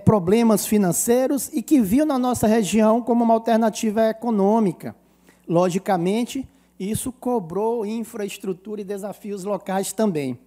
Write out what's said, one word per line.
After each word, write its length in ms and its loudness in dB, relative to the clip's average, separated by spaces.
problemas 640 4
financeiros 840 0
e 120 -4
que 180 4
viam 240 2
na 140 0
nossa 260 0
região 560 4
como 220 2
uma 100 4
alternativa 760 0
econômica. 880 0
Logicamente, 1000 0
isso 320 -6
cobrou 720 -4
infraestrutura 1000 -8
e 20 -14
desafios 600 -10
locais 480 -4
também. 560 -2